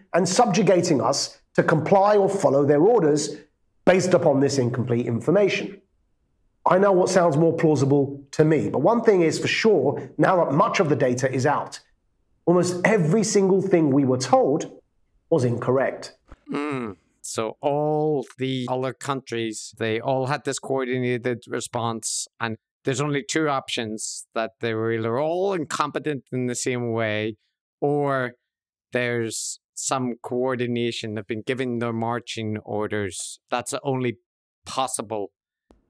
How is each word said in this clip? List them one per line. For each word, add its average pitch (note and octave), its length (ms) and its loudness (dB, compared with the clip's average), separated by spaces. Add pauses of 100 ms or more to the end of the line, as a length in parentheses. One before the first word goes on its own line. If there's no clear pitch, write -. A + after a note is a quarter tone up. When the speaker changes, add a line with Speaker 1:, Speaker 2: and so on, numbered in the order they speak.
(140)
Speaker 1:
and F3 140 2
subjugating F3+ 760 2
us - 380 -4 (160)
to E3 80 4
comply G3 540 4
or G3 120 4
follow C#3+ 360 2
their C#3+ 160 6
orders D#3+ 540 2 (500)
based F3+ 280 4
upon D3+ 260 4
this C3+ 180 2
incomplete A#2+ 480 0
information. D#3 760 0 (840)
I F3 120 4
know G3 140 4
what F3+ 180 4
sounds F3 280 4
more D#3+ 180 4
plausible C#3 760 2
to - 120 4
me, D3 260 2
but A#2 100 -2
one A3 220 2
thing G3+ 200 4
is D#3+ 180 2
for C#3 80 -2
sure, C#3 720 2
now E3+ 260 4
that C#3 100 -2
much G3 260 2
of E3+ 100 2
the C#3+ 60 2
data B2+ 360 0
is C3 140 -2
out, C#3 340 -2 (680)
almost F3 400 2
every G3 380 2
single F#3+ 380 2
thing E3+ 300 2
we C#3 140 4
were B2+ 120 2
told D#3 640 0 (500)
was D3+ 140 2
incorrect. B2 680 -2 (380)
Speaker 2:
Mm. C3+ 460 -6 (240)
So - 400 -8
all D3+ 640 -2 (120)
the C3 320 -4
other B2+ 240 -4
countries, A#2 840 -8
they A2+ 200 -2
all C3 280 -2
had C#3 160 -6
this C3+ 160 -6
coordinated B2 880 -4
response, A#2 800 -6 (120)
and A2+ 180 -6 (260)
there's C3 180 -2
only C#3+ 220 -2
two D#3+ 260 -2
options, A#2 880 -6
that A2+ 240 -4
they A2+ 160 -4
were A2 160 -2
either A2+ 280 -2
all F3 340 -2
incompetent D3 760 -4
in B2+ 140 -2
the B2 100 -2
same A#2+ 380 -4
way, A2 440 -2 (440)
or C#3 520 0 (580)
there's A#2+ 680 -4 (140)
some B2+ 500 -4
coordination. A#2+ 920 -4
They've G#2+ 120 -8
been A2 140 -6
given B2 380 -4
their A#2+ 140 -4
marching A2+ 640 -6
orders. G#2 800 -6 (100)
That's A#2+ 220 -6
the C3+ 120 -8
only B2+ 340 -2 (480)
possible A2 680 -6 (580)